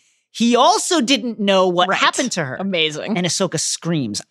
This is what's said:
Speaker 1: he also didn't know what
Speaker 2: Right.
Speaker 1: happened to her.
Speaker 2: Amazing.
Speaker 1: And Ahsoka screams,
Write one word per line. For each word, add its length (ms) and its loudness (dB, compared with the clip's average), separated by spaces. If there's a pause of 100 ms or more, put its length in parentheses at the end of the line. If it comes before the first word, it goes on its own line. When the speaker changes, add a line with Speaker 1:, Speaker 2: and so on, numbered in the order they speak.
(320)
Speaker 1:
he 240 2
also 460 4
didn't 380 0
know 280 2
what 220 2
Speaker 2:
Right. 100 0
Speaker 1:
happened 340 0
to 100 -4
her. 120 -8
Speaker 2:
Amazing. 600 -2
Speaker 1:
And 120 -2
Ahsoka 320 -2
screams, 600 -4 (120)